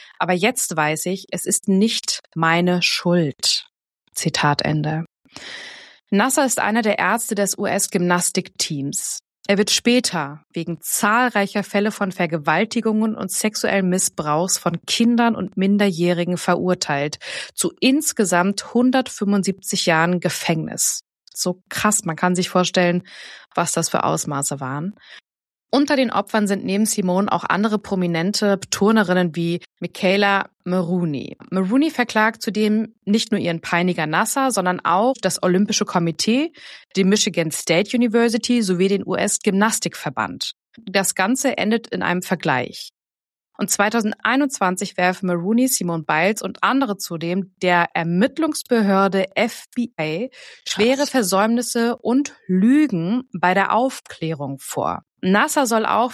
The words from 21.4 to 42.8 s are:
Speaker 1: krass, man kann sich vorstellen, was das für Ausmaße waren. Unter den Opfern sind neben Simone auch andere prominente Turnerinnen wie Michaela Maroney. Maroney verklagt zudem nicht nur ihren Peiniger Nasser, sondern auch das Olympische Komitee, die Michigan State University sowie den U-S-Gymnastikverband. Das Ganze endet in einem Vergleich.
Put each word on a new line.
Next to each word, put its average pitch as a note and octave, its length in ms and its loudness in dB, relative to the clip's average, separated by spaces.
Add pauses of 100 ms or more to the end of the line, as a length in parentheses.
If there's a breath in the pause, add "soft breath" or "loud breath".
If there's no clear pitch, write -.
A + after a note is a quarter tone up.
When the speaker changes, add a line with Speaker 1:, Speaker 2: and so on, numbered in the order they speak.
Speaker 1:
krass, - 380 0
man D#3+ 100 -4
kann F3+ 200 2
sich F3+ 120 0
vorstellen, F3+ 540 2 (540 loud breath)
was E3+ 160 0
das E3 180 -2
für - 140 0
Ausmaße C#3+ 560 -2
waren. C#3+ 340 -6 (800 loud breath)
Unter C#4+ 240 4
den C4 140 2
Opfern G#3 380 0
sind G3+ 180 -2
neben G3+ 220 0
Simone F#3 440 0
auch E3 120 2
andere G#3 340 0
prominente F#3+ 840 0 (120)
Turnerinnen F#3 640 2
wie E3+ 260 -2 (180)
Michaela G3 720 0 (140)
Maroney. F3 720 -2 (140)
Maroney A3 400 2
verklagt A3+ 500 0
zudem G#3+ 540 0 (100)
nicht G#3+ 260 0
nur G3+ 80 2
ihren E3 220 -2
Peiniger E3+ 460 0
Nasser, A3+ 420 0
sondern F#3 300 0
auch G3+ 420 2
das - 220 -2
Olympische G3 420 2
Komitee, A3 680 0 (420 loud breath)
die F#3+ 80 4
Michigan F#3 480 2
State F3+ 440 0
University A#3 680 2
sowie F#3 240 2
den G3 180 0
U-S-Gymnastikverband. - 1500 -2 (340)
Das F#3+ 260 0
Ganze A#3 460 0
endet A3+ 260 0
in - 160 -8
einem F3 220 -2
Vergleich. - 680 -4 (720)